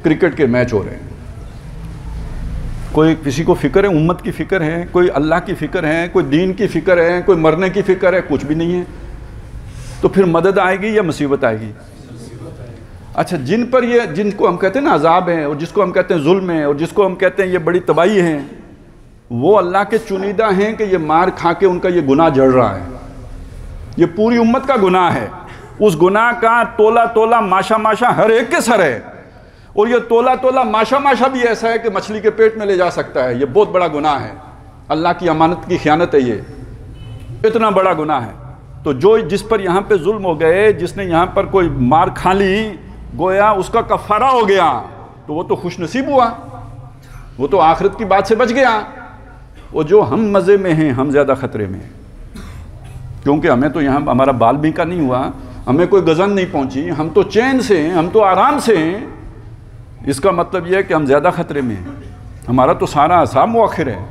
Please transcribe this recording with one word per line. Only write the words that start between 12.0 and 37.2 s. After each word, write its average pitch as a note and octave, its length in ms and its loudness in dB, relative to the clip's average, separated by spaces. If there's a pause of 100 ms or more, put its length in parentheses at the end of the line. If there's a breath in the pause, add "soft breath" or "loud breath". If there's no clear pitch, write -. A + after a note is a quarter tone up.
अच्छा, D#3+ 240 -2
जिन G3 260 0
पर B3 180 0
ये, A#3+ 260 2
जिनको G3 380 0
हम - 100 2
कहते F#3+ 220 0
हैं C#4+ 60 -2
ना C4+ 80 4
अजाब E3+ 360 2
है, D#3+ 200 -2
और D3+ 60 -4
जिसको E3 260 -2
हम F#3 100 0
कहते F#3 220 0
हैं E3 80 0
जुल्म F3+ 300 2
है, D#3 160 0
और C#3+ 100 0
जिसको E3+ 280 0
हम F#3 100 -2
कहते F#3 280 0
हैं F#3 60 -2
ये F3+ 100 0
बड़ी E3+ 220 0
तबाही F3 360 2
है, D#3+ 280 0 (840)
वो C3 240 2
अल्लाह F#3+ 280 2
के G#3 160 -2
चुनीदा G3 500 -2
हैं G#3 280 0
कि G#3+ 80 -2
ये F#3 140 0
मार D#3+ 320 2
खा E3+ 220 -2
के F3+ 120 0
उनका F3+ 240 2
ये F3 140 2
गुनाह C#3+ 280 4
जड़ C3+ 180 4
रहा B2+ 200 4
है, F#2 180 -8 (1120)
ये E3 120 6
पूरी A3 280 2
उम्मत A#3 260 2
का C4+ 120 2
गुनाह F#3 340 4
है। G#2+ 200 -4 (500 loud breath)
उस G3+ 160 4
गुनाह G#3 360 4
का A#3 300 2 (100)
तोला A3+ 340 4
तोला A3+ 340 2
माशा G3 360 0
माशा A3 320 2
हर G3 220 2
एक A#3 180 2
के D#4+ 120 0
सर A3 200 2
है, A#2+ 220 0 (760 loud breath)
और G#3+ 120 4
ये A#3+ 120 4
तोला A#3 340 2
तोला B3+ 300 0
माशा A3 340 0
माशा C4+ 280 2
भी C4 160 -2
ऐसा A3+ 240 0
है A3+ 120 0
कि A#3 100 -2
मछली G3 320 -6
के G#3+ 100 4
पेट A3 260 2
में G#3+ 80 -6
ले G3+ 120 0
जा F3 140 2
सकता D3 320 -4
है। B2 160 -2
ये C#3 80 2
बहुत F3+ 220 2
बड़ा F3 180 0
गुनाह D3+ 300 0
है, A#2 160 -8 (580)
अल्लाह E3 220 0
की F3 140 -4
अमानत E3 420 2
की F3 80 0
खयानत D#3 360 2
है, C#3+ 80 6
ये A2+ 220 -2 (1040)